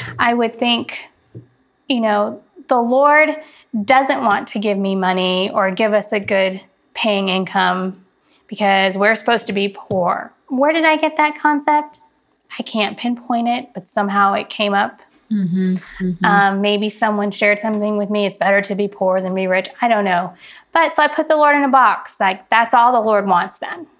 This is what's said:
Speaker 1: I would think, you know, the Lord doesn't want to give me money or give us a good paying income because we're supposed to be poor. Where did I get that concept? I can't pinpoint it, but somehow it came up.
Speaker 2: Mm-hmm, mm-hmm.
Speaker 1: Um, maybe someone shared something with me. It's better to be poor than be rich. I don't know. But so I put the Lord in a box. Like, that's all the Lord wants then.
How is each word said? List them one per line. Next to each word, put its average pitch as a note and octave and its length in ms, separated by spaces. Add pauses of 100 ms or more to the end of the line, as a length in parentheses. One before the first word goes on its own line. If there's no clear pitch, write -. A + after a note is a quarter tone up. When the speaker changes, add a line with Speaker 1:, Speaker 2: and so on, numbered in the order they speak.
(200)
Speaker 1:
I A#3+ 140
would A#3 260
think, - 480 (800)
you B3 140
know, G#3+ 420 (240)
the B3 140
Lord D4 560 (480)
doesn't C4 400
want G#3 240
to A3 100
give G3+ 180
me G3 200
money F#3 520
or F#3+ 220
give G#3 220
us G3+ 180
a G#3+ 80
good F#3+ 420 (320)
paying G3 360
income F#3 760 (440)
because G3 500
we're G#3 180
supposed A3+ 320
to G#3+ 60
be G3 160
poor. F#3 640 (160)
Where C#4+ 240
did D#4+ 100
I D#4 140
get D#4 180
that D4+ 240
concept? D4 640 (580)
I A#3+ 40
can't G#3 340
pinpoint A#3+ 500
it, B3 260
but F3+ 140
somehow G3+ 460
it - 160
came G3+ 240
up. G#3+ 260 (320)
Speaker 2:
Mm-hmm, F#3 440 (300)
mm-hmm. F3+ 200
Speaker 1:
Um, G3 340
maybe G#3 300
someone G#3 420
shared G#3 280
something G#3+ 360
with G#3 140
me. G#3 160
It's F#3+ 120
better G3 260
to G3+ 120
be G3+ 140
poor F#3+ 320
than F#3 120
be F#3+ 140
rich. F#3 220 (120)
I B3 60
don't A3 160
know. F3+ 300 (400)
But D#4 240
so D4+ 40
I D4 60
put D4+ 220
the D#4 80
Lord D4 180
in C#4+ 80
a C#4 60
box. B3 500
Like, G3 300
that's A#3 240
all A#3+ 180
the B3 80
Lord G#3+ 260
wants F#3+ 340
then. E4 280 (120)